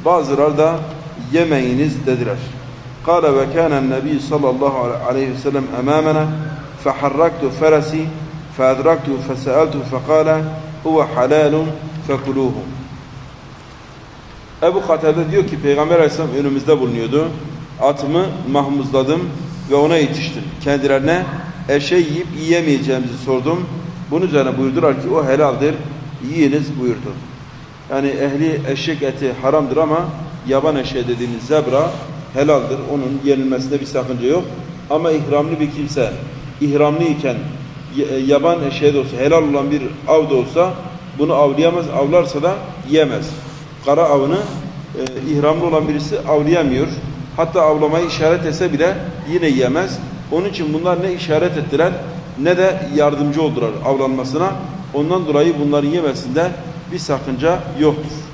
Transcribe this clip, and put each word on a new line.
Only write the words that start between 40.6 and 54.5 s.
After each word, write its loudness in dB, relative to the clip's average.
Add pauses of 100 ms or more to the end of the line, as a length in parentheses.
bunu 2
avlayamaz, 4
avlarsa 2
da 2 (340)
yiyemez. 2 (540)
Kara 4
avını, 4
e, -6
ihramlı 2
olan 2
birisi -2
avlayamıyor. 2 (500)
Hatta 2
avlamayı 2
işaret 2
etse 0
bile 2 (360)
yine 2
yiyemez. 2 (340)
Onun 0
için -2
bunlar 0
ne 0
işaret 0
ettiler 2 (500)
ne 4
de 2 (160)
yardımcı 2
oldular 0 (160)
avlanmasına. 0 (440)